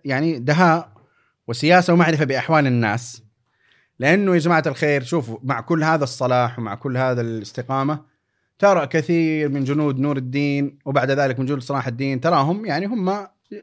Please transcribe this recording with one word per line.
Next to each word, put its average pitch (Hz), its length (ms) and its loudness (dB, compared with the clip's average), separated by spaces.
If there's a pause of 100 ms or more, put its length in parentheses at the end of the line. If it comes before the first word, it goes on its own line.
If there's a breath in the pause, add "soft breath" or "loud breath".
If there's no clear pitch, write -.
يعني، 139 340 -2
دهاء 160 540 2 (540 soft breath)
وسياسة 170 460 4
ومعرفة 160 320 4
بأحوال 135 420 2
الناس. 117 560 -2 (760)
لأنه 180 340 2
يا 175 60 4
جماعة 160 280 2
الخير، 143 360 0
شوفوا، 123 400 -4
مع 127 180 -4
كل 160 220 -2
هذا 160 200 2
الصلاح 123 560 0
ومع 110 160 -6
كل 127 220 -6
هذا 127 240 0
الاستقامة، 127 800 -4 (580)
ترى 185 280 4
كثير 160 640 0
من 139 140 -2
جنود 143 360 -2
نور 143 180 -2
الدين 143 680 -4
وبعد 135 260 0
ذلك 135 280 0
من 131 60 -4
جنود 135 160 -4
صلاح 135 260 -6
الدين، 131 340 -4
تراهم، 170 440 0
يعني، 175 200 -4
هم 202 420 -4 (360)